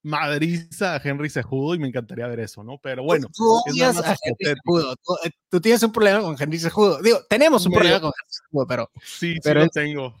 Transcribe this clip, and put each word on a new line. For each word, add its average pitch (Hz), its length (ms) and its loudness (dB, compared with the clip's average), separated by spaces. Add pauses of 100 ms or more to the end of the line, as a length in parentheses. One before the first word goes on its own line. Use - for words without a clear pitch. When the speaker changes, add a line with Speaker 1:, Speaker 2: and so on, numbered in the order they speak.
Speaker 1:
madriza 160 920 -4
a 139 80 -4
Henry 143 260 -4
Cejudo 135 460 -4
y 180 60 -4
me 139 80 -4
encantaría 120 400 -8
ver 117 120 -8
eso, 107 220 -12
¿no? 131 160 -18
Pero 127 240 -10
bueno, 143 320 0
Speaker 2:
Tú 226 320 4
Speaker 1:
es 254 100 -4
nada 254 140 4
Speaker 2:
odias - 60 0
Speaker 1:
más - 80 -4
Speaker 2:
a 196 200 0
Henry 190 160 -4
Speaker 1:
hipotético. 190 380 0
Speaker 2:
Cejudo. 131 180 -4
Tú, - 180 -6 (100)
eh, 165 60 -4 (200)
tú 180 100 0
tienes 220 220 4
un 220 100 0
problema 214 280 4
con 165 180 -4
Henry 151 200 -4
Cejudo. 165 440 2
Digo, 220 260 4
tenemos 240 380 4
un 180 60 2
Speaker 1:
Me 175 60 4
Speaker 2:
problema 170 220 4
con 156 160 -4
Henry - 160 -20
Cejudo, 139 340 -4
pero, - 240 -6 (120)
Speaker 1:
Sí, - 320 -6
sí 160 80 -8
Speaker 2:
pero 151 180 4
Speaker 1:
lo 160 60 6
Speaker 2:
es 165 60 0
Speaker 1:
tengo. 147 480 -6